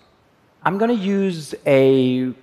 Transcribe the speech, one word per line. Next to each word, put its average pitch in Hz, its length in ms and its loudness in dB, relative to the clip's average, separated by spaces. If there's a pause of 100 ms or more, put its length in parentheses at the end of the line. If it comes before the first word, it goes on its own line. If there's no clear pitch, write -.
(640)
I'm 175 140 -2
gonna 226 140 0
use 190 640 -4 (100)
a 131 760 2